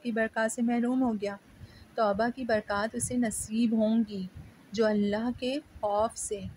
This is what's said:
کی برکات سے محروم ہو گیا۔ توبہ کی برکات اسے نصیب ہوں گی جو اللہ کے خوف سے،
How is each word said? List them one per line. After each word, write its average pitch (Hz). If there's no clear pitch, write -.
کی 240
برکات 220
سے 247
محروم 240
ہو 240
گیا۔ 202
توبہ 214
کی 262
برکات 214
اسے 247
نصیب 226
ہوں 220
گی 196
جو 220
اللہ 214
کے 262
خوف 214
سے، 202